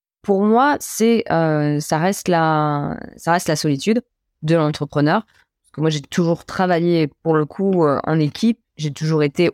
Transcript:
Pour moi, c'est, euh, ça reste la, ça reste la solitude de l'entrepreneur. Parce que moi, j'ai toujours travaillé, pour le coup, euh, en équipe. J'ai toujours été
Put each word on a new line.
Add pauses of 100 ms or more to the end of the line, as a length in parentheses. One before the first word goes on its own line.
(240)
Pour
moi,
c'est,
euh,
ça
reste
la, (160)
ça
reste
la
solitude (400)
de
l'entrepreneur.
Parce
que
moi,
j'ai
toujours
travaillé, (160)
pour
le
coup,
euh,
en
équipe. (160)
J'ai
toujours
été